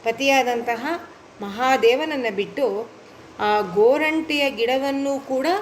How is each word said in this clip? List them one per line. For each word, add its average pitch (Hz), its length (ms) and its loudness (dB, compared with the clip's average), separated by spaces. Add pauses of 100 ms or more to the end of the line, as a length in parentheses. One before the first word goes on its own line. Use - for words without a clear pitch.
ಪತಿಯಾದಂತಹ 247 1040 -2 (340)
ಮಹಾದೇವನನ್ನು 254 920 0
ಬಿಟ್ಟು 208 560 -4 (480)
ಆ 208 220 2
ಗೋರಂಟಿಯ 285 880 2
ಗಿಡವನ್ನು 269 800 -2
ಕೂಡ 262 200 -2 (140)